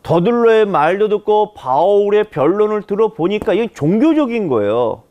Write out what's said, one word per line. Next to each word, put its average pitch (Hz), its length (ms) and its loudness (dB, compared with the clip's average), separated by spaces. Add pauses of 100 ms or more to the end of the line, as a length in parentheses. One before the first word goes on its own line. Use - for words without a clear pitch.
더둘로의 220 640 2
말도 190 440 0
듣고 208 460 -2
바울의 202 680 0
변론을 208 580 -2
들어보니까 202 720 -2
이건 214 200 -2
종교적인 233 760 0
거예요. 113 640 -2